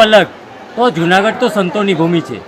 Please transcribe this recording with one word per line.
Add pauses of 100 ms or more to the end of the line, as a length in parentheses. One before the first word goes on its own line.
અલગ, (480)
તો
જુનાગઢ
તો (100)
સંતોની
ભૂમિ
છે.